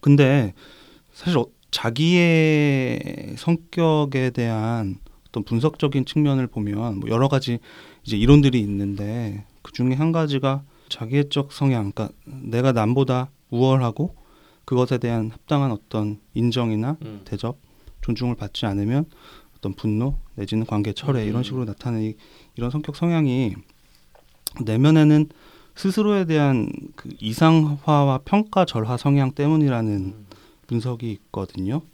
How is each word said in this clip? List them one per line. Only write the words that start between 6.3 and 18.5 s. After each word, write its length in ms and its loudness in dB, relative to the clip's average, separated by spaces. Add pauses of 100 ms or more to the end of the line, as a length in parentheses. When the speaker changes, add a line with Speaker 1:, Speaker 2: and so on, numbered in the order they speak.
Speaker 1:
보면 520 -4
뭐 100 -6
여러 180 2
가지 320 0 (440)
이제 140 -4
이론들이 440 6
있는데 840 -6 (160)
그 120 -20
중에 200 0
한 180 0
가지가 520 -2 (260)
자기애적 640 -2
성향, 400 0
그러니까 240 -8 (100)
내가 460 -2
남보다 580 0 (200)
우월하고 680 0 (500)
그것에 320 0
대한 340 -2
합당한 400 -2
어떤 480 -6 (140)
인정이나 680 0
Speaker 2:
음. 220 -14
Speaker 1:
대접, 320 -6 (440)
존중을 340 -2
받지 300 -8